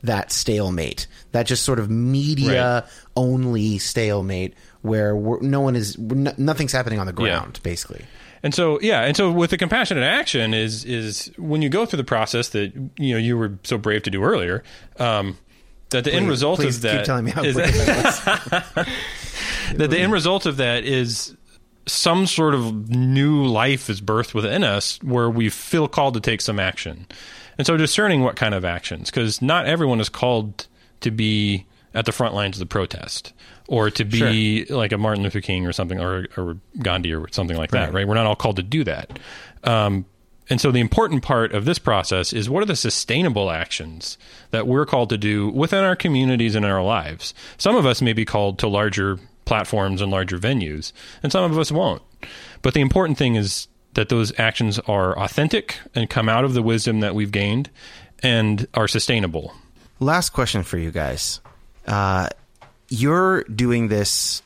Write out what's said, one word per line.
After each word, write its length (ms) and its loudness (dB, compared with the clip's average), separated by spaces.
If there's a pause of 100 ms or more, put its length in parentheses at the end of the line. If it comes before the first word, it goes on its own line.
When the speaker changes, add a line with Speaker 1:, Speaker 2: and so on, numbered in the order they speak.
Speaker 1:
that 280 -2
stalemate, 760 -2 (240)
that 160 0
just 160 0
sort 160 0
of 100 -2
media 920 2
Speaker 2:
Right. 80 -18 (240)
Speaker 1:
only 640 2
stalemate 760 -2 (300)
where 320 2
we're, 260 0
no 200 2
one 140 2
is, 220 -4
n-, 400 -2
nothing's 340 0
happening 280 -2
on 80 -2
the 60 -6
Speaker 2:
Yeah. 260 0
Speaker 1:
ground, 240 -12
basically. 420 -8 (380)
Speaker 2:
And 100 0
so, 280 2
yeah, 200 2
and 160 2
so 140 4
with 180 2
the 80 0
compassionate 460 0
action 500 0
is, 320 -2
is 520 -6
when 260 -2
you 60 2
go 180 0
through 100 -4
the 60 0
process 460 0
that, 220 -2 (260)
you 160 0
know, 40 2
you 180 2
were 280 -2
so 160 -2
brave 240 0
to 80 -2
do 120 0
earlier, 400 0 (360)
um, 400 0 (500)
that 140 0
the 100 0
end 140 2
Speaker 1:
Please, 20 2
Speaker 2:
result 300 0
Speaker 1:
please 180 0
Speaker 2:
of 60 -8
Speaker 1:
keep 80 2
Speaker 2:
that 140 0
Speaker 1:
telling 200 -2
me 60 -2
how 120 -2
Speaker 2:
is 120 0
Speaker 1:
brave 200 2
that 880 0 (120)
was. 100 0
Speaker 2:
<laughs> 920 -6
that 120 2
the 100 2
end 140 2
result 320 2
of 120 -2
that 280 0
is 500 -2 (520)
some 400 2
sort 260 2
of 360 -2
new 560 4
life 440 2
is 120 -4
birthed 320 -2
within 300 0
us 380 -2
where 280 0
we 200 2
feel 380 -2
called 260 2
to 60 -2
take 220 -2
some 180 -4
action. 480 -6 (500)
And 80 -2
so 120 2
discerning 440 4
what 140 2
kind 180 0
of 120 -2
actions, 440 -6
'cause 320 -2
not 240 2
everyone 340 2
is 100 0
called 580 -2 (340)
to 100 -2
be 540 0 (280)
at 120 -2
the 60 -2
front 240 -2
lines 220 -2
of 20 -12
the 60 -6
protest 680 -6 (360)
or 200 2
to 160 -2
be 600 2
Speaker 1:
Sure. 120 -4
Speaker 2:
like 140 0
a 60 0
Martin 260 0
Luther 180 -2
King 240 -2
or 80 -2
something, 260 -4
or, 280 -4 (100)
or 200 -6 (240)
Gandhi 320 -2
or 180 -6
something 260 -2
like 140 -4
that, 140 0
Speaker 1:
Right. 80 -6
Speaker 2:
right? 140 0
We're 80 2
not 100 4
all 100 2
called 220 0
to 60 -2
do 220 -2
that. 340 -8 (440)
Um, 420 2 (440)
and 120 2
so 100 4
the 80 4
important 440 2
part 300 2
of 120 0
this 140 0
process 520 0
is 180 -2
what 140 0
are 40 -2
the 100 0
sustainable 760 0
actions 640 -8 (340)
that 160 0
we're 180 4
called 240 0
to 80 0
do 320 0
within 340 0
our 140 2
communities 580 2
and 100 2
in 60 2
our 120 2
lives? 500 -2 (240)
Some 180 2
of 100 4
us 160 2
may 120 2
be 100 0
called 360 0
to 80 0
larger 520 0 (240)
platforms 580 0
and 100 -2
larger 260 -2
venues, 560 -2 (300)
and 80 -2
some 180 2
of 100 0
us 120 0
won't. 300 0 (600)
But 120 2
the 80 4
important 360 4
thing 180 4
is 320 0 (280)
that 120 2
those 320 0
actions 480 2
are 300 2
authentic 580 0 (180)
and 160 -2
come 200 0
out 160 4
of 80 0
the 80 4
wisdom 400 2
that 140 0
we've 160 -2
gained 380 0 (540)
and 500 2
are 140 2
sustainable. 640 -2 (460)
Speaker 1:
Last 300 2
question 340 0
for 140 -4
you 140 -2
guys. 500 -4 (440)
Uh, 420 0 (600)
you're 540 2
doing 440 2
this 580 0